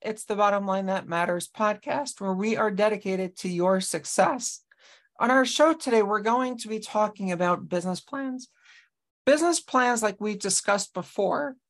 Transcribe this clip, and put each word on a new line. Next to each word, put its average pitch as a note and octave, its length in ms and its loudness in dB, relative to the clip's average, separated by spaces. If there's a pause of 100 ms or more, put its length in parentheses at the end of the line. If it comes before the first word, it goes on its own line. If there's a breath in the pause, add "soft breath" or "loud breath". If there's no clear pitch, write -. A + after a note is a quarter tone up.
It's G#3+ 240 -8
the G#3+ 100 -4
Bottom G3+ 300 2
Line F#3+ 220 -2
That F#3 200 -4
Matters F3 400 -2
podcast, G#3+ 720 -4
where F#3+ 140 -2
we G#3 240 0
are G#3+ 120 2
dedicated G3 680 -2
to - 100 -8
your F3+ 320 2
success. F#3+ 800 -2 (640 soft breath)
On A3+ 100 2
our C4 140 6
show D4+ 280 4
today, A#3 300 2
we're G#3 160 0
going B3 380 0
to A3 100 -12
be G#3+ 140 -6
talking G#3 500 -2
about F3 380 0
business F3+ 320 -4
plans. C4 480 -8 (760 soft breath)
Business E4 360 4
plans, B3 420 2
like G3+ 160 -2
we've G#3 180 -4
discussed G3 560 -2
before B3+ 640 -2 (140)